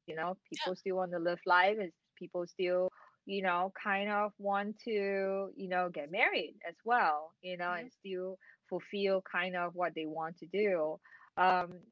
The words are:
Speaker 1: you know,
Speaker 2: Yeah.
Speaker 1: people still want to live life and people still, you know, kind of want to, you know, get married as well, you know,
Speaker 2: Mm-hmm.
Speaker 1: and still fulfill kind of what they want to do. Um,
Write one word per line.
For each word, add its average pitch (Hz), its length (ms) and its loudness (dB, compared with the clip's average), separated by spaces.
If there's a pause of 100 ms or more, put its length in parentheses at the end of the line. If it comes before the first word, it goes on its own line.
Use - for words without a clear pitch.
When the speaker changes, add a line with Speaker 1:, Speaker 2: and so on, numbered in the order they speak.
Speaker 1:
you 160 80 -8
know, 170 240 -4 (200)
Speaker 2:
Yeah. - 40 -8
Speaker 1:
people 185 140 -2
still 190 200 -4
want 180 160 -2
to 175 60 -2
live 170 260 0
life 185 340 6
and 180 140 -4 (240)
people 175 300 -6
still, 180 420 0 (380)
you 196 160 -4
know, 185 300 0 (100)
kind 202 280 0
of 208 280 0
want 202 420 -2
to, 196 760 -2
you 196 140 -8
know, 180 220 2
get 151 200 -8
married 254 460 0 (100)
as 170 180 -10
well, 165 580 2
you 180 140 -8
know, 175 160 -2
Speaker 2:
Mm-hmm. - 0 -
Speaker 1:
and 170 200 -6
still 185 460 -6 (300)
fulfill 190 540 0
kind 180 340 -2
of 175 180 -2
what 175 200 -2
they 160 120 -4
want 160 320 -6
to - 80 -16
do. 175 520 2 (380)
Um, 180 440 4 (120)